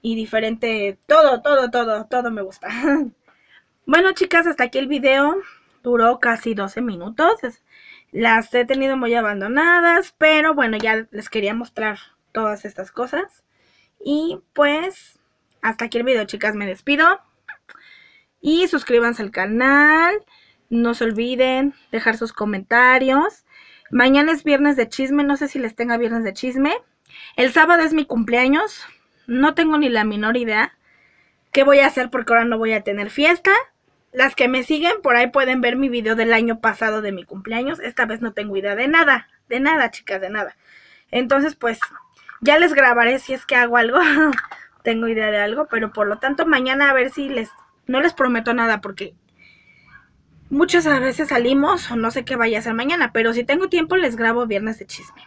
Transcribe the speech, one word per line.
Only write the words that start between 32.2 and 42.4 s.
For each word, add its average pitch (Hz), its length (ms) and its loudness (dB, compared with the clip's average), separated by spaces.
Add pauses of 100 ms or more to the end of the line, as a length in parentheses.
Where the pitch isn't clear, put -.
ahora 233 120 4
no 233 120 -2
voy 226 160 -2
a 208 100 -4
tener 202 260 -6
fiesta. 339 420 2 (600)
Las 254 240 0
que 247 120 0
me 254 160 -2
siguen 339 400 -2
por 254 120 2
ahí 247 120 2
pueden 254 340 0
ver 247 140 0
mi 269 120 -2
video 226 280 -2
del 226 180 0
año 226 280 0
pasado 220 400 -2
de 202 100 -6
mi 185 120 -10
cumpleaños. 233 560 -8
Esta 247 260 -4
vez 220 160 -8
no 226 120 -8
tengo 208 240 -8
idea 202 180 -4
de 247 120 -4
nada, 294 400 2 (200)
de 247 120 -6
nada, 277 320 0
chicas, - 280 -10
de 190 120 -8
nada. 208 240 -8 (560)
Entonces, 269 440 0
pues, 233 240 -4 (600)